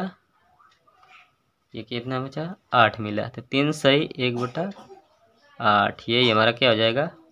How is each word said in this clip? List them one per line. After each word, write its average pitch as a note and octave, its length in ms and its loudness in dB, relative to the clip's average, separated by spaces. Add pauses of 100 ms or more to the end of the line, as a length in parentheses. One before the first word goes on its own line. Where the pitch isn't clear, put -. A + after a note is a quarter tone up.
(1700)
ये A2+ 100 -12
कितना B2 360 -8
बचा, D#3 340 -8 (220)
आठ A2+ 240 4
मिला। G#2 280 -4
तो A#2+ 160 -14
तीन C#3+ 300 -2
सही D3 440 2
एक B2 200 -2
बटा C#3+ 320 -6 (880)
आठ, G#2 500 0
यही A#2+ 200 4
हमारा A2 240 4
क्या B2+ 160 2
हो A2 60 4
जाएगा, A#2+ 340 0 (220)